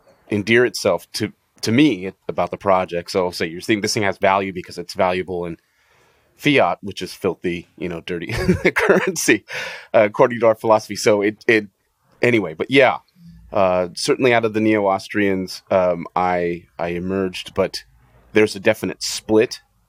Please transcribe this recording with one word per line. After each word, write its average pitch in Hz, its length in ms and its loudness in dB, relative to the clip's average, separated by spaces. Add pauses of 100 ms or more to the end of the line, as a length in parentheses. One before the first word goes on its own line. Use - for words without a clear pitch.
(300)
endear 113 360 2
itself 98 480 -2
to, 107 180 -6 (300)
to 110 100 -2
me 113 400 2 (160)
about 87 240 -4
the 92 60 -8
project. 92 540 -2
So 92 140 0
I'll 90 60 -4
say, 92 140 -6
"You're 85 160 -10
saying 110 200 0
this 107 120 -4
thing 110 100 -2
has 98 140 -2
value 98 340 2
because 90 260 -14
it's 87 180 -14
valuable 92 500 -2
in 85 120 -10 (760)
fiat, 127 460 2
which 95 200 -10
is 90 120 -10
filthy, 87 540 -4 (100)
you 90 100 -8
know, 85 140 -8
dirty 82 320 -8
<laughs> - 420 0
currency, - 720 0 (480)
uh, 110 160 6
according 123 320 2
to 113 60 4
our 110 80 4
philosophy." 107 400 0
So 104 260 2
it, 104 260 -2
it, 107 200 4 (540)
anyway, 107 320 2
but - 160 -6
yeah, 120 280 6 (560)
uh, 92 420 2
certainly 135 380 2
out 117 100 2
of 110 100 -2
the 107 60 0
neo-Austrians, 98 1120 0
um, 90 340 2 (100)
I, 87 500 -2 (120)
I 87 120 -6
emerged, 92 640 -6
but - 320 -4 (480)
there's 107 240 2
a - 20 -10
definite 98 420 -2
split, - 600 0 (280)